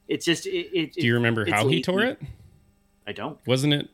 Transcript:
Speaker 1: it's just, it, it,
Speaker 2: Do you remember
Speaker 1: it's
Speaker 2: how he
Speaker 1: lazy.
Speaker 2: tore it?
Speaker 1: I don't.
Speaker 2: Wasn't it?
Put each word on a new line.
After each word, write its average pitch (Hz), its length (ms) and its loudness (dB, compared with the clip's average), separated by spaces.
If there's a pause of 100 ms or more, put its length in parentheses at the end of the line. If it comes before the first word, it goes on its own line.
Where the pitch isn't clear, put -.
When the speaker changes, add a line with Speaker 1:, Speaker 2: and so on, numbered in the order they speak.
Speaker 1:
it's - 180 -2
just, 165 200 2
it, 180 300 -6
it, 156 180 -2
Speaker 2:
Do 160 120 -2
you 117 100 4
remember 117 260 0
Speaker 1:
it's 95 100 -2
Speaker 2:
how 104 120 2
he 143 140 2
Speaker 1:
lazy. - 40 0
Speaker 2:
tore 185 200 0
it? 247 200 -2 (840)
Speaker 1:
I 104 40 -8
don't. 110 360 -8
Speaker 2:
Wasn't 131 260 4
it? 147 200 -2